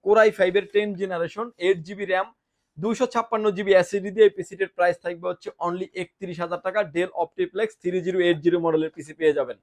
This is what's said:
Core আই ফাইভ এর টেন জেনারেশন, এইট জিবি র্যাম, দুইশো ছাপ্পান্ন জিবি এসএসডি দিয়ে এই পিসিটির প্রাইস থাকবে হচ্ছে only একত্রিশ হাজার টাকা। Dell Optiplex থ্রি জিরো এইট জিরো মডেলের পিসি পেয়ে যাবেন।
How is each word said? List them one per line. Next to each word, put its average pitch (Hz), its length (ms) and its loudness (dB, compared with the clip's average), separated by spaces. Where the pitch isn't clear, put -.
Core 214 200 4
আই 214 140 6
ফাইভ 185 220 2
এর 190 140 -14
টেন 208 140 2
জেনারেশন, 190 460 -6
এইট 190 200 2
জিবি 196 200 -10
র্যাম, 185 220 -2
দুইশো 220 360 -2
ছাপ্পান্ন 226 320 -2
জিবি 196 240 0
এসএসডি 196 340 -4
দিয়ে 214 140 8
এই - 80 2
পিসিটির 190 400 -6
প্রাইস 175 280 2
থাকবে 175 260 -8
হচ্ছে - 180 -12
only 180 200 -4
একত্রিশ 175 420 -12
হাজার 170 220 -6
টাকা। 196 140 0
Dell 180 160 -2
Optiplex 185 460 -4
থ্রি 180 240 -2
জিরো 185 120 -2
এইট 170 160 2
জিরো 170 200 4
মডেলের 160 300 0
পিসি 156 260 -14
পেয়ে 151 180 4
যাবেন। 123 240 -4